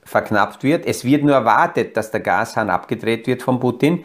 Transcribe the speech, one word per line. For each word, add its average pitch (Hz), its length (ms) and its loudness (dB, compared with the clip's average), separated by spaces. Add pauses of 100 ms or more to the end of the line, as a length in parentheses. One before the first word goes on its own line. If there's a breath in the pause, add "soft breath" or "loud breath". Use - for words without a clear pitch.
verknappt 104 600 0
wird. 160 240 0
Es - 160 -4
wird 139 200 2
nur 143 120 4
erwartet, 120 640 2
dass 110 120 -4
der 107 120 -4
Gashahn 104 500 -2
abgedreht 113 560 -4
wird 123 160 -2
von 123 160 0
Putin 135 460 0